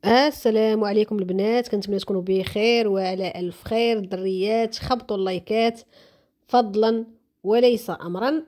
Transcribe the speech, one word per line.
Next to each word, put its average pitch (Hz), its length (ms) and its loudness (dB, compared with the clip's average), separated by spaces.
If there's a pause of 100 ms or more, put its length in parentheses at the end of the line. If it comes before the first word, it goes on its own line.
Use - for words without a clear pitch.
السلام 220 760 2
عليكم 208 360 0
البنات، 202 480 0
كنتمنى 202 320 -4
تكونوا 190 220 -4
بخير 208 640 0
وعلى 190 480 -2
ألف 175 280 -8
خير. 233 340 0
الدريات، 196 760 -2
خبطوا 233 420 -4
اللايكات 214 640 -2 (680)
فضلا 226 580 2 (380)
وليس 233 460 2
أمرا. 214 580 -4